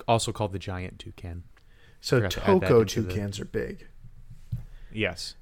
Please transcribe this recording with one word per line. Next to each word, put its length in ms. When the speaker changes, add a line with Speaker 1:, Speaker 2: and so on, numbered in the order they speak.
Speaker 1:
also 240
called 220
the 60
giant 400
toucan. 440
Speaker 2:
So 160
Speaker 1:
Forgot 140
to 180
add 120
that 60
Speaker 2:
Toko 140
Speaker 1:
into 200
the 80
Speaker 2:
toucans 300
are 60
big. 420
Speaker 1:
Yes, 500